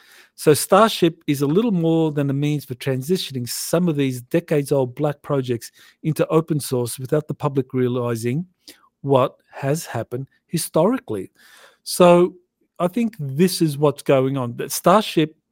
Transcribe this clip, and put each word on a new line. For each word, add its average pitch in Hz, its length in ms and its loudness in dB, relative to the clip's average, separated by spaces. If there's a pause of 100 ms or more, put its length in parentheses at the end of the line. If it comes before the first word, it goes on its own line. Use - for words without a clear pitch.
(360)
So - 180 4
Starship 185 720 2
is 143 140 0
a 139 60 0
little 208 260 2
more 160 400 2
than 143 160 -2
a 135 40 -2
means 147 300 -2
for 123 120 -12
transitioning 131 760 -4
some 175 400 -2
of 147 80 -2
these 131 240 -2
decades-old 139 760 -2
black 147 260 -4
projects 123 520 -4 (300)
into 156 240 -2
open 160 340 0
source 123 360 -4
without 147 300 -4
the 147 60 -6
public 139 400 -4
realizing 123 720 -2 (540)
what 139 340 2 (160)
has 143 340 -4
happened 123 440 -8 (160)
historically. 165 880 -2 (500)
So 180 520 4 (440)
I 175 80 0
think 220 320 -2
this 151 420 0
is 151 160 0
what's 143 260 0
going 135 340 2
on, 120 180 -6
that - 160 -8
Starship 170 640 2 (160)